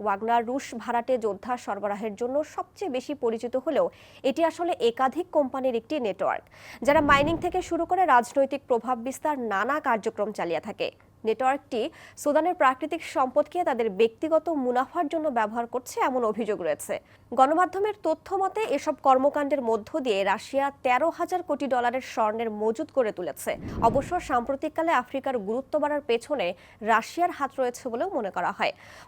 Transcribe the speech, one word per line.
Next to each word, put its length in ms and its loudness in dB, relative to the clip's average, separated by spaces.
ওয়াগনার 460 2
রুশ 160 -4
ভাড়াটে 300 -2
যোদ্ধা 280 -4
সরবরাহের 560 -4
জন্য 140 -2
সবচেয়ে 400 -8
বেশি 180 -6
পরিচিত 300 -2
হলেও 200 2
এটি 120 0
আসলে 220 -2
একাধিক 380 0
কোম্পানির 440 0
একটি 140 -4
নেটওয়ার্ক, 380 -2
যারা 240 6
মাইনিং 260 6
থেকে 140 -2
শুরু 200 0
করে 160 2
রাজনৈতিক 640 4
প্রভাব 260 0
বিস্তার 280 -2
নানা 240 0
কার্যক্রম 420 0
চালিয়ে 280 -2
থাকে। 220 -6
নেটওয়ার্কটি 540 0
সুদানের 380 2
প্রাকৃতিক 400 2
সম্পদকে 440 0
তাদের 180 0
ব্যক্তিগত 460 2
মুনাফার 500 0
জন্য 140 0
ব্যবহার 360 0
করছে, 220 -6
এমন 120 0
অভিযোগ 340 -2
রয়েছে। 280 -2
গণমাধ্যমের 640 4
তথ্য 220 -2
মতে, 200 -2
এসব 180 -4
কর্মকাণ্ডের 600 4
মধ্য 200 -2
দিয়ে 140 2
রাশিয়া 340 -2
তেরো 220 2
হাজার 320 -2
কোটি 240 -2
ডলারের 300 0
স্বর্ণের 360 0
মজুদ 360 -2
করে 200 2
তুলেছে। 340 -6
অবশ্য 240 0
সাম্প্রতিককালে 640 0
আফ্রিকার 340 -4
গুরুত্ব 260 -4
বাড়ার 260 0
পেছনে 380 0
রাশিয়ার 460 2
হাত 220 -2
রয়েছে 320 -2
বলেও 260 -2
মনে 180 -4
করা 220 0
হয়। 160 2